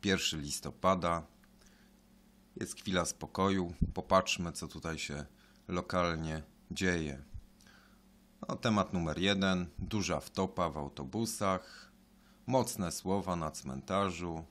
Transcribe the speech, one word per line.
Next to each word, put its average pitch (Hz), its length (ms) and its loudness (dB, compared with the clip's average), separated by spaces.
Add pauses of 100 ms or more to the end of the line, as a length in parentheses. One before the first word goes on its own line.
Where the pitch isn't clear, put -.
Pierwszy 95 360 2
listopada. 85 840 0 (1300)
Jest - 200 -6
chwila 90 300 0
spokoju. 95 680 0 (200)
Popatrzmy, 92 580 4
co - 160 -8
tutaj 80 320 -6
się 73 260 -6 (420)
lokalnie 82 760 0 (280)
dzieje. 80 520 0 (1200)
No, - 80 -4
temat 104 380 2
numer 80 260 0
jeden. 95 480 2 (120)
Duża 90 400 -2
wtopa 92 500 -2
w 76 80 -6
autobusach. 92 1120 -4 (540)
Mocne 123 460 0
słowa 92 440 -2
na 78 160 -2
cmentarzu. 82 1000 -4